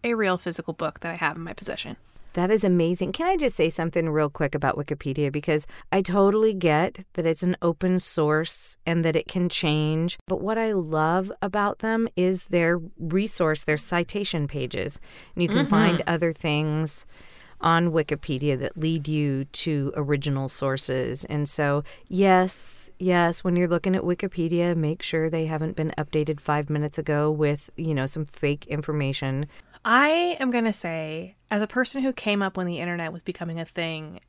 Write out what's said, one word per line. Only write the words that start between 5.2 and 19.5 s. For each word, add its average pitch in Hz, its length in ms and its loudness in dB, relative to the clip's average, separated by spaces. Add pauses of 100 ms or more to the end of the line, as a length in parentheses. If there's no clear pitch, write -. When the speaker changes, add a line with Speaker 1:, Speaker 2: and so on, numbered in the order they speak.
Speaker 2:
Because 151 340 0 (260)
I 190 120 2
totally 202 500 4
get 170 460 2 (140)
that 165 120 -2
it's 165 180 2
an 180 180 2
open 180 360 2
source 156 880 2
and 170 180 2
that 165 120 2
it - 120 0
can 180 220 0
change. 156 680 0 (120)
But 185 120 -2
what 220 180 -2
I 220 140 0
love 170 600 0 (100)
about 202 380 0
them 226 360 0
is 180 300 2
their 170 340 2 (200)
resource, 165 640 0
their 151 140 0
citation 175 680 -2
pages. 135 540 -6 (340)
And 175 60 -2
you 175 80 2
can 214 160 2
Speaker 1:
Mm-hmm. 285 40 -10
Speaker 2:
find 202 360 4
other 165 260 0
things 151 760 -2 (540)
on 165 300 4
Wikipedia 147 680 0
that - 180 -4
lead 156 300 0
you 143 380 0
to 143 520 -2